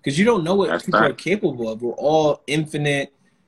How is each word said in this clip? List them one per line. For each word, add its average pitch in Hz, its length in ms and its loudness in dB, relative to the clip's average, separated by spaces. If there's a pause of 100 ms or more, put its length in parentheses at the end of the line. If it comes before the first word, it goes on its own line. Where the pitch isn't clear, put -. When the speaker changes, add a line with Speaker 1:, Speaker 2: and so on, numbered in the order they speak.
Speaker 1:
'cause 139 160 -2
you 208 60 6
don't 220 180 2
know 170 120 0
what 196 140 2
Speaker 2:
That's - 160 -2
Speaker 1:
people 185 140 2
are 110 80 4
Speaker 2:
fact. - 120 -4
Speaker 1:
capable 151 500 -2
of. 110 120 -8
We're 120 120 -4
all 151 520 2
infinite, 147 680 -2 (340)